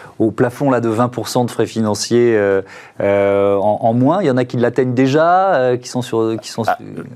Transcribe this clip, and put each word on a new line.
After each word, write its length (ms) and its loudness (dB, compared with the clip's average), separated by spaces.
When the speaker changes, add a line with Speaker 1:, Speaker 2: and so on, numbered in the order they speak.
Speaker 1:
au 120 2
plafond 400 -2
là, 100 2
de 80 -2
vingt 200 0
pour 200 -8
cent 160 0
de 60 -4
frais 160 -2
financiers, 720 0
euh, 260 2
euh, 560 2
en, 260 0
en 120 2
moins ? 280 2
Il 40 0
y 40 2
en 60 0
a 80 0
qui 120 -6
l'atteignent 380 0
déjà, 600 2
euh, 220 2
qui 120 -12
sont 140 -6
sur... 380 -2
Qui 100 -16
sont 160 -6
Speaker 2:
Ah, 120 0
Speaker 1:
sur 260 -14